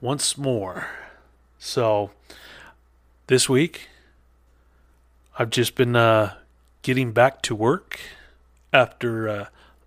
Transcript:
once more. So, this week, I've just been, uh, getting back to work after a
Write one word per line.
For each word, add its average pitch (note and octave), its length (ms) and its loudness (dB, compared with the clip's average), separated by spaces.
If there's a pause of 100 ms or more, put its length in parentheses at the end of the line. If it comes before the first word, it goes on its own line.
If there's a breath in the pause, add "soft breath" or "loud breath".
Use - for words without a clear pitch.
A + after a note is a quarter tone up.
once C#3 380 -6
more. G2+ 500 -6 (680 loud breath)
So, G#2+ 520 -2 (1160 loud breath)
this B2+ 220 2
week, C#3 400 -2 (1500 soft breath)
I've A#2 120 -4
just A#2 240 -2
been, A#2+ 200 0
uh, A2 400 4 (480)
getting B2+ 300 -2
back A#2+ 300 2
to - 120 -6
work A#2+ 460 -2 (720 loud breath)
after A#2 540 2
a G#2 240 -8 (360 soft breath)